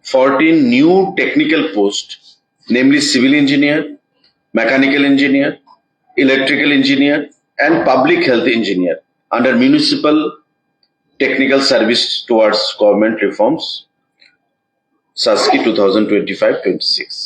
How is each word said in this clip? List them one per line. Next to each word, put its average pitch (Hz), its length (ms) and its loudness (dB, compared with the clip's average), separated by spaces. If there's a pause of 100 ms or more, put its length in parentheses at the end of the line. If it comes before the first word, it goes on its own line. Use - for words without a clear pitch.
(100)
fourteen 139 440 2 (200)
new 151 160 4 (280)
technical 151 420 0 (140)
posts, 101 360 -4 (640)
namely 135 240 2 (120)
civil 131 300 2
engineer, 143 380 0 (800)
mechanical 135 520 0
engineer, 139 380 0 (760)
electrical 135 460 0 (100)
engineer, 143 380 0 (460)
and 156 100 2 (160)
public 151 300 2 (100)
health 120 180 0 (100)
engineer 90 380 -2 (400)
under 123 180 0 (100)
municipal 147 540 2 (1040)
technical 135 400 0 (100)
service 117 320 0 (240)
towards 110 320 2 (220)
government 107 360 2 (100)
reforms, 139 360 -2 (1600)
সাসকি - 420 0
টু 117 140 2
থাউজেন্ড 101 300 2
টোয়েন্টি 101 320 -2
ফাইভ 113 120 2 (100)
টোয়েন্টি 87 320 -4
সিক্স। - 300 -10